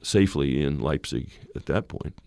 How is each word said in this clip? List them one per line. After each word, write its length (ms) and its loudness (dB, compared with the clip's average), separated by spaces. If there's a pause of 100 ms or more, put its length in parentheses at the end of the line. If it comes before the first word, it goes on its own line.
safely 600 4
in 180 0
Leipzig 500 -2 (260)
at 80 -10
that 240 -2
point. 240 -8 (140)